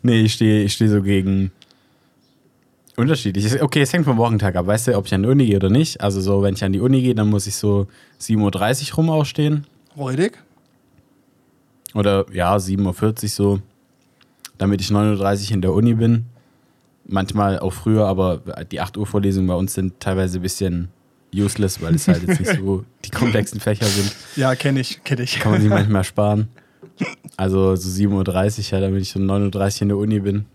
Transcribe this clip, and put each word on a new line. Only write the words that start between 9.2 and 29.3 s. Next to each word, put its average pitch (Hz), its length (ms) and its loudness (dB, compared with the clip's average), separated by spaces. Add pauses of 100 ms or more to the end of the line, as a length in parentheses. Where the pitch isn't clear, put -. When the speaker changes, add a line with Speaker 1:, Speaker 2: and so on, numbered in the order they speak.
Speaker 2:
Räudig? 139 400 -4 (1500)
Speaker 1:
Oder, 101 400 2
ja, 95 260 2
sieben 95 280 -2
Uhr 92 80 -2
vierzig 107 400 -2
so. 101 260 0 (960)
Damit 98 240 0
ich 98 100 -4
neun 104 200 2
Uhr 104 60 0
dreißig 98 360 -2
in 98 80 0
der 87 140 0
Uni 117 180 4
bin. 113 320 2 (800)
Manchmal 98 540 -2
auch 95 160 -4
früher, 110 320 2
aber 92 320 0 (320)
die 90 100 -8
acht 95 160 -8
Uhr 101 100 -6
Vorlesungen 98 420 0
bei 90 60 0
uns 92 200 -4
sind 95 260 -6
teilweise 92 380 -2
ein 87 40 -6
bisschen 90 460 -4 (460)
useless, 101 480 -2
weil 82 140 0
es 143 120 0
halt 180 180 2
jetzt 180 140 0
nicht 196 180 0
so 143 340 -4
Speaker 2:
<laughs> - 120 -20
Speaker 1:
die - 60 -14
komplexen 107 500 -2
Fächer 117 240 -2
sind. 101 320 -2 (200)
Speaker 2:
Ja, 131 180 0
kenn 135 240 -2
ich, - 260 -8
kenn 123 160 -4
ich. - 200 -4
Speaker 1:
Kann 107 120 2
man 107 80 4
sich 107 100 4
Speaker 2:
<laughs> - 0 -
Speaker 1:
manchmal 104 340 2
sparen. 104 440 0 (920)
Also 95 380 2
so 90 120 -6
sieben 98 240 0
Uhr 95 120 0
dreißig, 98 480 -2
ja, 95 80 0
damit 95 200 2
ich 92 160 -8
um 98 80 0
neun 98 200 0